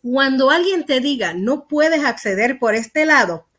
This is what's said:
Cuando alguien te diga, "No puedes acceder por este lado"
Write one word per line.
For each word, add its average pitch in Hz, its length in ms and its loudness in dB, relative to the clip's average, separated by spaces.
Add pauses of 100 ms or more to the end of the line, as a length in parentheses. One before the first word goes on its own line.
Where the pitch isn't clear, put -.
Cuando 262 480 2
alguien 349 340 0
te 262 160 0
diga, 240 340 -2
"No 233 340 -4
puedes 302 360 0
acceder 240 540 -2
por 220 160 0
este 233 300 -2
lado" 220 440 0 (120)